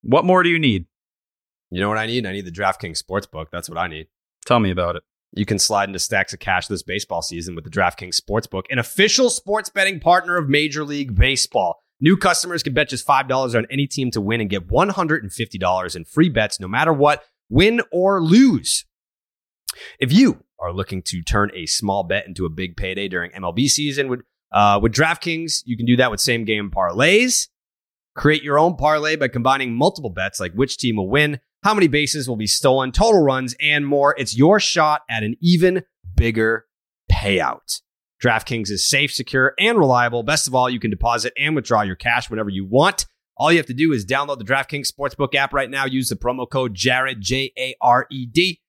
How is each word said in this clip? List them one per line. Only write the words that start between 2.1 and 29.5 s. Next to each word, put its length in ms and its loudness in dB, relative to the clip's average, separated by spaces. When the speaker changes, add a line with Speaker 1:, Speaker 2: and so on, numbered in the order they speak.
Speaker 2:
I 60 -8
need 120 -8
the 60 -12
DraftKings 500 -4
Sportsbook. 500 -8
That's 180 -12
what 100 -10
I 80 -4
need. 200 -14
Speaker 1:
Tell 140 4
me 120 2
about 260 -2
it. 60 -14
Speaker 2:
You 120 -2
can 120 -2
slide 300 0
into 120 -10
stacks 340 -2
of 60 -16
cash 280 -2
this 160 -6
baseball 380 -6
season 340 -10
with 80 -12
the 60 -16
DraftKings 500 -2
Sportsbook, 500 -6
an 100 -4
official 500 2
sports 400 -4
betting 320 -2
partner 340 2
of 140 -2
Major 340 0
League 320 -6
Baseball. 680 0
New 160 6
customers 440 -2
can 120 -6
bet 160 0
just 160 -8
five 240 2
dollars 260 -2
on 160 0
any 160 -2
team 240 -4
to 80 -2
win 220 -2
and 80 -2
get 200 -4
one 200 2
hundred 340 -4
and 80 -12
fifty 260 -10
dollars 380 -2
in 80 -12
free 240 2
bets 320 -2
no 80 -10
matter 240 0
what, 320 2
win 320 4
or 280 2
lose. 640 4
If 120 0
you 320 6
are 140 -6
looking 300 -6
to 200 -8
turn 320 2
a 100 -10
small 380 -2
bet 240 -4
into 180 -6
a 40 -4
big 260 -8
payday 320 -6
during 240 -6
M 140 -12
L 80 -4
B 160 0
season, 400 -2
with, 100 -4
uh, 320 4
with 80 2
DraftKings, 720 -2
you 120 -6
can 80 -4
do 100 6
that 160 2
with 80 -6
same-game 520 -2
parlays. 760 2
Create 260 2
your 160 2
own 160 2
parlay 400 0
by 140 -2
combining 440 0